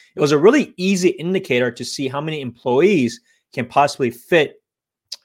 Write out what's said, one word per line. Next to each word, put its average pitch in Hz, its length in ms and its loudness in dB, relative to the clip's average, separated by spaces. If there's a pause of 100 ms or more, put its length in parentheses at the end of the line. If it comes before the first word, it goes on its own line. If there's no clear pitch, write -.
(160)
it - 40 -8
was 147 120 2
a 151 80 4
really 233 380 4
easy 185 320 0
indicator 151 600 -2
to 120 160 -10
see 135 220 -6
how 139 140 -6
many 156 200 -8
employees 131 800 0 (320)
can 120 140 -6
possibly 143 420 0
fit - 540 -2 (600)